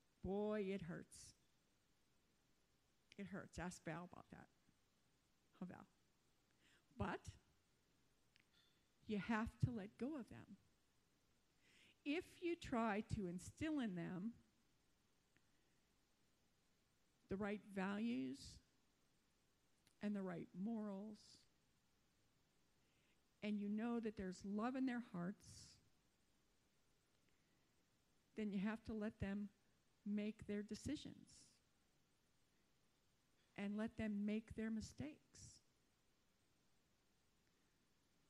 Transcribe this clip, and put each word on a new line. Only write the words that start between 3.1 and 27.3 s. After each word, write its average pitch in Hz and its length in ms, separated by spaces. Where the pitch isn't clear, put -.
It 202 100
hurts. - 320
Ask 170 260
Val 170 280
about - 200
that. - 140
Oh, 180 60
Val. - 180
But - 220
you 208 220
have 226 220
to - 40
let 214 200
go 285 180
of 226 120
them. 117 260
If 311 180
you 339 120
try 226 480
to 208 140
instill 285 520
in 214 140
them 175 380
the 196 60
right 202 260
values 233 640
and 208 120
the 196 80
right 175 260
morals, 214 560
and 208 160
you 202 120
know 233 300
that 220 180
there's 185 260
love 214 320
in 262 80
their 240 180
hearts, 180 320